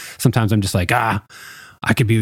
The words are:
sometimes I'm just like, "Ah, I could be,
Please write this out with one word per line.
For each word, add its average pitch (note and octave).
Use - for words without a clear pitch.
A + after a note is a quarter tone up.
sometimes A2+
I'm G#2
just G2
like, F2+
"Ah, A2+
I A2+
could A#2+
be, A2+